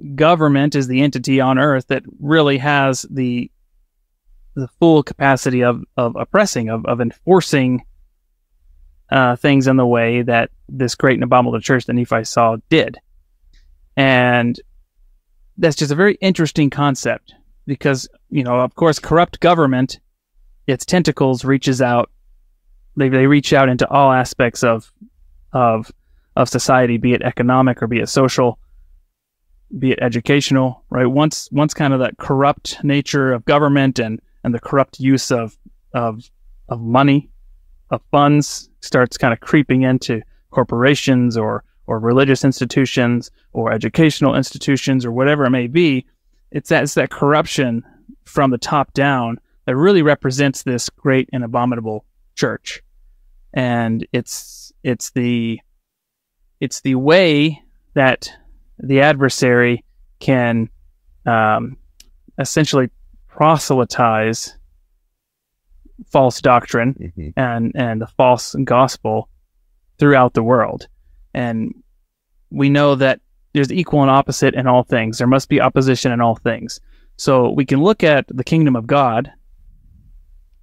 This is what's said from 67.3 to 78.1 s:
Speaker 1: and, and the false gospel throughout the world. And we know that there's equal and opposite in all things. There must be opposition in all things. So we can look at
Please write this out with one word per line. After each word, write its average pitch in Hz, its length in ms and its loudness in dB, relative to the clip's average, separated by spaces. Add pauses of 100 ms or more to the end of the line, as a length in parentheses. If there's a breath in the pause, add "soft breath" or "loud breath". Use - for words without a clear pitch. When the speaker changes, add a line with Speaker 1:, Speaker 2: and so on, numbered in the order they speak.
Speaker 1:
and, 117 360 -4
and 117 260 -4
the 113 60 -8
false 127 580 0
gospel 120 640 -2 (720)
throughout 135 360 4
the 120 80 0
world. 117 460 0 (460)
And 117 400 -6 (760)
we 139 200 0
know 143 240 4
that 131 260 0 (320)
there's 135 200 0
equal 156 280 0
and 135 100 4
opposite 135 440 0
in 131 120 -2
all 123 160 2
things. 110 360 -2
There 120 80 0
must 131 220 2
be 147 120 2
opposition 131 500 0
in 120 100 -2
all 113 160 0
things. - 440 -8 (360)
So 127 340 2
we 135 160 -2
can 135 160 0
look 214 200 0
at 147 260 2